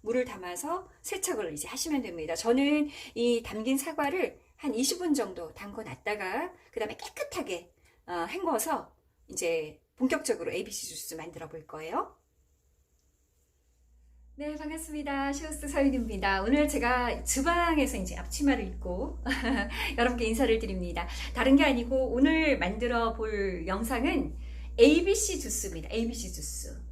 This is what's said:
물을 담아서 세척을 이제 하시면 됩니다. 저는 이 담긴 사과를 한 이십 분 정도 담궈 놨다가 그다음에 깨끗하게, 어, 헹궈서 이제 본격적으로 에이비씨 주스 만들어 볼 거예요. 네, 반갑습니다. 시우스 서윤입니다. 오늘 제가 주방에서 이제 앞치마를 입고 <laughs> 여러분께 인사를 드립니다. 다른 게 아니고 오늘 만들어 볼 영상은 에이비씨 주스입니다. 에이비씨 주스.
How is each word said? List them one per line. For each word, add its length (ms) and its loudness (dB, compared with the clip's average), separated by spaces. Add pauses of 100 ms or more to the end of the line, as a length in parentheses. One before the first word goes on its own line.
물을 220 0
담아서 640 -8 (140)
세척을 500 -4
이제 160 -10
하시면 340 -4
됩니다. 320 -6
저는 540 2 (260)
이 280 2
담긴 360 -2
사과를 600 -2 (180)
한 180 -4
이십 240 0
분 160 2
정도 400 -4
담궈 280 -12
놨다가 720 -4 (200)
그다음에 240 -6
깨끗하게, 760 -8 (340)
어, 220 -4
헹궈서 640 -2 (360)
이제 520 -2 (160)
본격적으로 560 0
에이비씨 360 -6
주스 260 -12
만들어 340 -12
볼 180 -14
거예요. 500 -6 (2250)
네, 200 -8
반갑습니다. 760 -4
시우스 340 -8
서윤입니다. 760 2
오늘 240 6
제가 580 0
주방에서 760 4
이제 180 -4
앞치마를 520 2
입고 560 -4
<laughs> 760 -2
여러분께 260 2
인사를 340 4
드립니다. 480 -4 (280)
다른 220 8
게 80 8
아니고 500 2
오늘 440 6
만들어 540 0
볼 540 -2
영상은 680 0 (440)
에이비씨 640 6
주스입니다. 520 -6
에이비씨 400 -4
주스. 480 -10 (120)